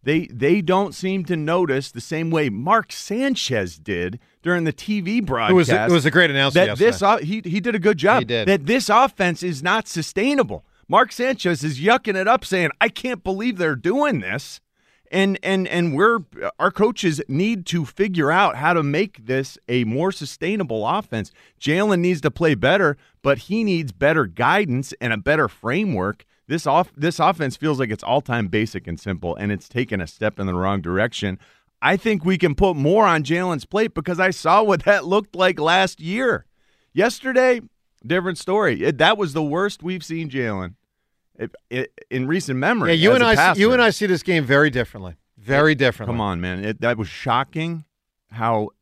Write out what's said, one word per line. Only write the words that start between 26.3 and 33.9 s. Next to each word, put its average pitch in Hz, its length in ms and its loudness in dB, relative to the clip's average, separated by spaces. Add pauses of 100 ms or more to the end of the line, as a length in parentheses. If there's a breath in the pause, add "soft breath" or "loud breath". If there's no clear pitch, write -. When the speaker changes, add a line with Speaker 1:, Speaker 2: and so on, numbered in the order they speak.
Speaker 1:
This 160 200 -4
off-, 151 280 0
this 160 240 -4
offense 160 380 0
feels 147 220 -2
like 131 120 -2
it's 104 120 -6
all-time 120 460 -2
basic 107 380 -4
and 85 140 -8
simple, 87 360 -6
and 101 140 -4
it's 98 180 -6
taken 117 340 -4
a 80 40 -8
step - 320 -6
in 98 80 -6
the 92 80 -4
wrong 95 280 -2
direction. 95 560 -4 (420 soft breath)
I 165 160 2
think 202 280 -2
we 185 120 2
can 156 180 2
put 185 220 2
more 180 300 4
on 160 160 2
Jalen's 165 440 -2
plate 214 280 -2